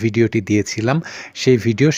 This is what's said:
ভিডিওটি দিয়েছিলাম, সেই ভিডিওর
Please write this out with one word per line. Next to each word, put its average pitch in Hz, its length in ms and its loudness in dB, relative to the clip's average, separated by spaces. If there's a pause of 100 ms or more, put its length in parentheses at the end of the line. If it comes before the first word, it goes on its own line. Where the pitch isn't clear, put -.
ভিডিওটি 113 360 0 (100)
দিয়েছিলাম, 110 480 0 (440)
সেই 131 240 4
ভিডিওর 120 320 2